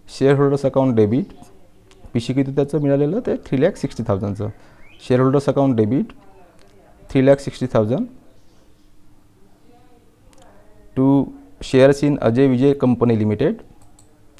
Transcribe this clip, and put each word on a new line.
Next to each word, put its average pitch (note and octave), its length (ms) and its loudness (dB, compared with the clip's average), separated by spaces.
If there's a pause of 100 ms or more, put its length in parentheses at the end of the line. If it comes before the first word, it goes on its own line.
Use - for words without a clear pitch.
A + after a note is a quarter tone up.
(180)
शेअरहोल्डर्स C#3 480 2
अकाउंट C3 300 0
डेबिट, A2 300 0 (880)
पीसी B2 200 -4
किती C3+ 180 -2
त्याचं C#3+ 300 -2
मिळालेलं? C#3+ 380 0
ते - 160 -4
थ्री C3+ 260 -4
लॅक F#3+ 140 0
सिक्स्टी - 320 -8
थाउजंडचं. G#2 420 -4 (580)
शेअरहोल्डर्स C3 380 2
अकाउंट C3+ 300 0
डेबिट A2+ 300 0 (1040)
थ्री C3 160 2
लॅक C#3 140 6
सिक्स्टी - 340 -10
थाउजंड B2 320 0 (3000)
to C3+ 260 2 (380)
shares C#3 480 4
in C#3+ 100 -2
अजय A#2+ 280 2
विजय C3 260 2
कंपनी A#2+ 460 0
लिमिटेड G#2+ 360 0 (840)